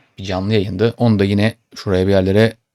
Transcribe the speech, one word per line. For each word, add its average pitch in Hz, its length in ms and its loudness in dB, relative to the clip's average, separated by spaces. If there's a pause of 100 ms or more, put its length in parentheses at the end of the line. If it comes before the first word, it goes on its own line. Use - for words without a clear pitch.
(180)
Bir 98 60 -14
canlı 95 280 -4
yayındı. 104 440 -2
Onu 113 220 2
da 98 60 2
yine 101 300 0 (200)
şuraya 92 320 -2
bir 98 60 2
yerlere 98 440 2 (180)